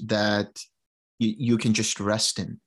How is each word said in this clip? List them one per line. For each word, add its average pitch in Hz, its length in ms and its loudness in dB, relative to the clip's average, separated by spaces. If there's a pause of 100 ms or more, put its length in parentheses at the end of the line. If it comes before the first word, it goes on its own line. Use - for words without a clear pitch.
that 104 520 0 (640)
y-, 110 180 2
you 120 180 4
can 110 160 2
just 107 280 0
rest 104 380 0
in, - 280 -8